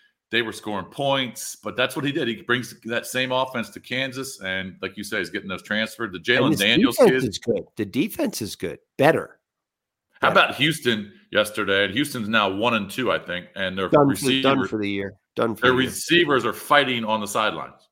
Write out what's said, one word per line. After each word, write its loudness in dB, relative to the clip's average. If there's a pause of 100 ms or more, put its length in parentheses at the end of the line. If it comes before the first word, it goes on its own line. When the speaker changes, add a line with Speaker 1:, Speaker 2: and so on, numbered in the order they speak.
(300)
Speaker 1:
they 2
were -2
scoring -6
points. -4
But -10
that's 0
what -4
he 0
did. -2
He -4
brings -2
that -4
same -2
offense -2
to -14
Kansas, -8
and -6
like -8
you -8
say, -4
he's -4
getting -8
those -8
transferred. -4
The -10
Speaker 2:
And -16
Speaker 1:
Jalen 4
Speaker 2:
this 0
Speaker 1:
Daniels 4
Speaker 2:
defense 6
Speaker 1:
kid. 0
Speaker 2:
is -6
good. -2 (140)
The -2
defense -2
is -8
good. -8 (180)
Better. 2 (840)
Speaker 1:
How 4
Speaker 2:
Better. 4
Speaker 1:
about 2
Houston 0 (180)
yesterday? 2
And -2
Houston's -4
now 2
one 0
and -2
two, -2
I 0
think, -10
and -6
their -2
Speaker 2:
Done 6
for, 4
Speaker 1:
receiver, 2
Speaker 2:
done 0
for -4
the -2
year. -6 (200)
Done 0
for -14
Speaker 1:
their 6
Speaker 2:
the 2
year. -4
Speaker 1:
receivers 2
are -2
fighting 2
on 0
the -6
sidelines. -4